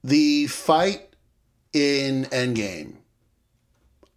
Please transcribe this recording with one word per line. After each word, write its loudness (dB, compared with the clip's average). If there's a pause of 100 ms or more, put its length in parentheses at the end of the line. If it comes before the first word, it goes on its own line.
the 2
fight 0 (640)
in 0
Endgame. -4 (1200)